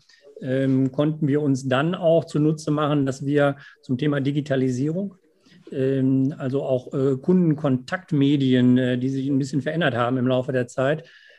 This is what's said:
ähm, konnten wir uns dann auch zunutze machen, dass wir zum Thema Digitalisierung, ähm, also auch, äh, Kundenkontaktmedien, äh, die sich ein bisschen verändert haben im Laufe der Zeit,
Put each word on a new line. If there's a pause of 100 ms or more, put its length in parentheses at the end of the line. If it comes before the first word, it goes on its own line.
(420)
ähm,
konnten
wir
uns
dann
auch
zunutze
machen,
dass
wir (260)
zum
Thema
Digitalisierung, (540)
ähm,
also
auch,
äh,
Kundenkontaktmedien,
äh,
die
sich
ein
bisschen
verändert
haben
im
Laufe
der
Zeit, (320)